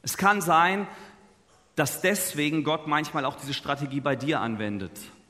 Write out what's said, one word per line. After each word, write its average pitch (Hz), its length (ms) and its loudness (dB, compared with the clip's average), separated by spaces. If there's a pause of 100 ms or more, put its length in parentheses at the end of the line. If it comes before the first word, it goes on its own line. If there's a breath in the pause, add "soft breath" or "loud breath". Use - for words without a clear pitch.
Es - 140 -4
kann 202 240 4
sein, 175 460 4 (880 loud breath)
dass 143 260 0
deswegen 156 640 0
Gott 156 240 -2
manchmal 151 380 0
auch 127 100 -2
diese 139 180 -8
Strategie 139 480 -4
bei 139 160 0
dir 139 240 0
anwendet. 104 580 -4 (300)